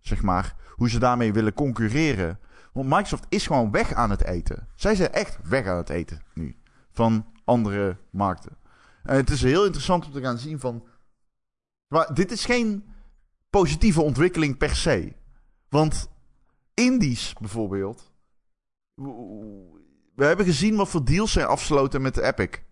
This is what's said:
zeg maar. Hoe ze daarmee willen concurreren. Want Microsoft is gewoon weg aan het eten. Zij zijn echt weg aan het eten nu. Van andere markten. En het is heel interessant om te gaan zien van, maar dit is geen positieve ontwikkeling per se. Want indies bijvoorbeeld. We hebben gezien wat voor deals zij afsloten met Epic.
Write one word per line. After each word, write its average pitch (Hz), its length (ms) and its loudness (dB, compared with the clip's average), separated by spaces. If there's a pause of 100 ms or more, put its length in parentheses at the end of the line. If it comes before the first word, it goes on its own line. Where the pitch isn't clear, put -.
zeg - 220 -2
maar. 95 320 0 (200)
Hoe 120 160 0
ze 117 80 0
daarmee 120 340 2
willen 107 220 2
concurreren. 113 840 0 (340)
Want 135 160 -4
Microsoft 160 400 0
is - 180 -2
gewoon 123 240 2
weg 185 240 0
aan 113 160 2
het 98 140 2
eten. - 500 -4
Zij 208 200 0
zijn 185 180 0
echt - 260 -2 (100)
weg 120 180 0
aan 92 100 0
het 85 140 -4
eten 80 320 -6 (120)
nu. 73 220 -10 (360)
Van 113 340 2 (180)
andere 101 520 0 (140)
markten. 98 460 -4 (460)
En - 140 0
het 135 140 2
is 135 120 0
heel 143 220 4
interessant 170 420 0
om 147 60 -18
te 139 80 -8
gaan 123 180 -4
zien 147 220 -10
van, 117 240 -6 (1040)
maar 156 260 0
dit 185 180 0
is 220 120 -8
geen 220 400 0 (680)
positieve 170 520 4
ontwikkeling 151 560 2
per 147 180 -2
se. 113 360 0 (560)
Want 151 400 0 (680)
indies 226 680 2
bijvoorbeeld. 98 720 -6 (2000)
We 139 100 2
hebben 180 220 4
gezien 180 300 2
wat 202 120 2
voor 156 160 0
deals 185 280 2
zij 165 140 2
afsloten 139 560 2
met 131 140 -2
Epic. 107 320 0 (240)